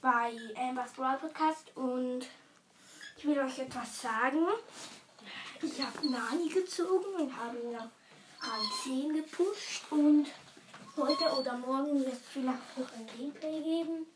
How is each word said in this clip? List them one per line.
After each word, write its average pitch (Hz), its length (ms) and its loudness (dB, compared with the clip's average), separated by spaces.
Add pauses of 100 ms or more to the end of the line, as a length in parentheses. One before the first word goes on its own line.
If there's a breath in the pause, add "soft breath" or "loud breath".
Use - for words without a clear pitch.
bei 233 300 4 (240)
Amber's 254 380 -4
Brawl 262 240 0
Podcast. 311 580 -2
Und 254 500 -2 (880 loud breath)
ich - 80 -16
will 294 140 4
euch 262 220 -2
etwas 247 420 -6
sagen. 262 460 4 (1120 loud breath)
Ich 285 180 -4
hab - 220 -4
Nani 285 460 0
gezogen 370 680 2
und 262 200 0
habe 233 220 -6
ihn 233 180 -4
auf 233 140 -10 (500 loud breath)
Rang 226 280 -2 (140)
zehn 269 320 0
gepusht. - 760 0
Und 294 360 8 (720)
heute 302 280 2 (140)
oder 254 200 0
morgen 269 420 2
wird 254 140 0
es - 180 -12
vielleicht 254 440 -2
noch 254 160 -4
ein 226 140 -10 (100)
Gameplay 302 460 -6
geben. 320 520 0